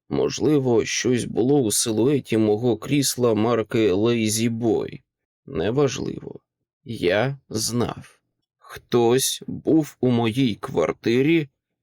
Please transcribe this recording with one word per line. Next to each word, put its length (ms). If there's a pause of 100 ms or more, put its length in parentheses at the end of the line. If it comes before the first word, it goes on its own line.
можливо, 760
щось 400
було 360
у 100
силуеті 680
мого 400
крісла 560
марки 600
Lazy 560 (100)
Boy. 420 (440)
Неважливо. 920 (440)
Я 540 (120)
знав. 680 (380)
Хтось 920
був 520
у 100
моїй 460
квартирі, 920 (340)